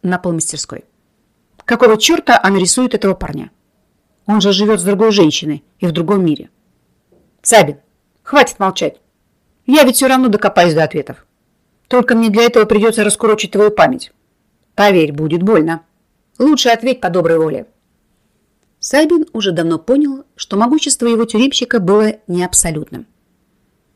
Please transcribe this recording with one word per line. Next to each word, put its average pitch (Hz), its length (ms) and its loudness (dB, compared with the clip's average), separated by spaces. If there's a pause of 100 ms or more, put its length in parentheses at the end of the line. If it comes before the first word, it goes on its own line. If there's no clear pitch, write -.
на 185 160 -4
пол 175 160 -6
мастерской. - 500 -10 (800)
«Какого 220 320 4
чёрта 269 460 2
она 196 160 0
рисует 240 360 0
этого 196 200 -2
парня? 156 360 -10 (760)
Он 208 160 0
же 196 100 0
живёт 208 260 0
с 170 60 -8
другой 202 280 0
женщиной 156 520 -2 (140)
и 190 80 -4
в 170 60 -2
другом 170 300 -2
мире». 160 280 -4 (920)
«Сабин, 156 380 2 (440)
хватит - 360 0
молчать. 190 420 -4 (640)
Я 285 200 4
ведь 247 120 2
всё 269 120 2
равно 262 200 2
докопаюсь 185 460 2
до 156 100 2
ответов. 147 400 -8 (640)
Только 247 260 2
мне 226 140 2
для 208 140 2
этого 233 240 2
придётся 214 360 2
раскурочить 214 500 -2
твою 208 180 2
память. 147 420 0 (640)
Поверь, 180 380 2
будет 156 300 -4
больно. 165 400 0 (560)
Лучше 262 300 2
ответь 233 320 0
по 185 80 -4
доброй 165 300 0
воле». 160 280 -4 (1120)
Сабин 311 540 0
уже 202 200 -4
давно 165 260 -2
понял, 277 460 -2 (100)
что - 240 -6
могущество 247 480 0
его 233 180 0
тюремщика 240 560 -2
было 214 360 2 (100)
не 180 180 -4
абсолютным. 156 640 -6 (880)